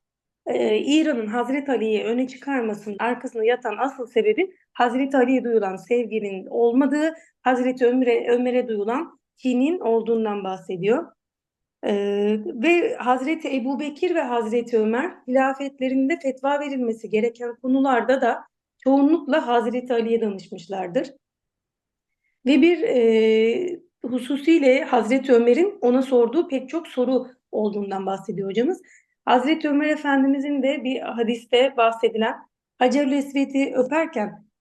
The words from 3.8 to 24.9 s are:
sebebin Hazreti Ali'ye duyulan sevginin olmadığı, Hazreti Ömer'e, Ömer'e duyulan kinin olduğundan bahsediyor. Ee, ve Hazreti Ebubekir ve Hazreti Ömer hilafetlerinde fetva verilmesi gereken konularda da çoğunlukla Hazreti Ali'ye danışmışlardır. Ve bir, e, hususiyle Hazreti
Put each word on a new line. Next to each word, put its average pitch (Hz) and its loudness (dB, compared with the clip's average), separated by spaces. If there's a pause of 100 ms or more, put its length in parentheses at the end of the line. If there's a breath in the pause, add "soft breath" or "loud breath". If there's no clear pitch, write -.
sebebin 220 0 (200 loud breath)
Hazreti 262 0
Ali'ye 254 4
duyulan 208 0
sevginin 208 -4
olmadığı, 269 2 (280 loud breath)
Hazreti 254 2
Ömer'e, 240 2
Ömer'e 247 0
duyulan 220 -4 (180)
kinin 262 0
olduğundan 220 0
bahsediyor. 190 -2 (800)
Ee, 202 0
ve 330 0
Hazreti 262 -2
Ebubekir 285 -4
ve 320 -2
Hazreti 240 -2
Ömer 226 0 (160)
hilafetlerinde 269 0
fetva 277 -2
verilmesi 247 -4
gereken 233 -2
konularda 262 2
da 247 0 (400)
çoğunlukla 277 2
Hazreti 240 0
Ali'ye 226 0
danışmışlardır. 190 -6 (1300)
Ve 269 4
bir, 330 4
e, 226 2 (260)
hususiyle 277 2
Hazreti 262 2